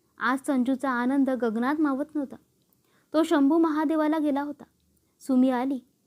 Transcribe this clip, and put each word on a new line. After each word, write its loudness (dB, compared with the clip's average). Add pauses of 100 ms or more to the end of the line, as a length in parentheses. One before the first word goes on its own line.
(180)
आज -2
संजूचा -2
आनंद 0
गगनात -2
मावत -2
नव्हता. -8 (800)
तो 4
शंभू 4
महादेवाला 0
गेला -2
होता. -12 (560)
सुमी 2
आली. -2 (280)